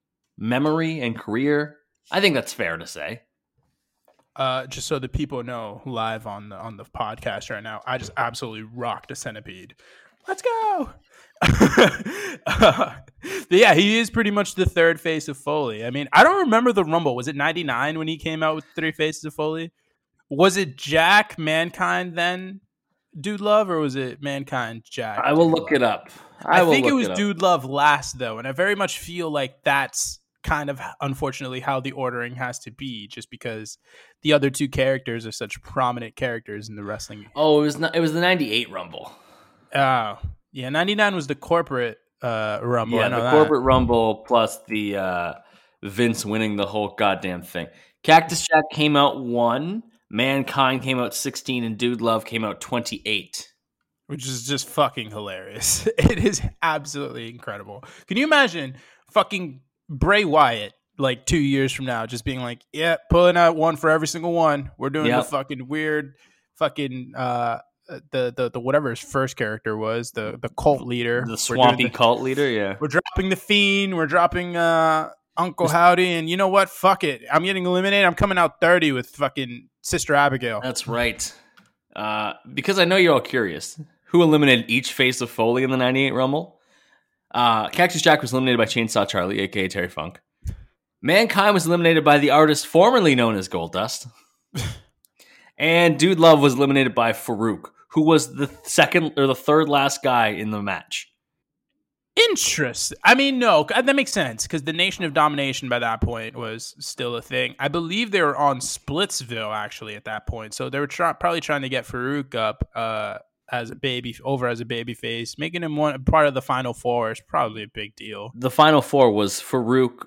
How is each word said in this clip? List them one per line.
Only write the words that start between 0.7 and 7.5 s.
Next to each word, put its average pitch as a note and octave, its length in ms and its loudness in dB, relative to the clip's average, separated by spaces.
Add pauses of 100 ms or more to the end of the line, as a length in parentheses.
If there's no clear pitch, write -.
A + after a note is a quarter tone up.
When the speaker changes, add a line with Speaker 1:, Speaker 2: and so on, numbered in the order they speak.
Speaker 1:
and B2 180 -4
career. D3 600 -2 (360)
I F#3+ 80 -2
think G3 140 2
that's B2 180 -4
fair E2 240 -6
to E2 100 -14
say. D#2+ 360 -12 (1120)
Speaker 2:
Uh, C3 300 -4
just C3 200 -12
so D3+ 120 -4
the B2+ 100 -8
people C3+ 340 -6
know, A#2 440 -12
live A2+ 400 -6
on G#2 240 -12
the, G2+ 40 -18
on G#2+ 220 -14
the G#2 80 -18
podcast A2 640 -8
right G#2+ 140 -10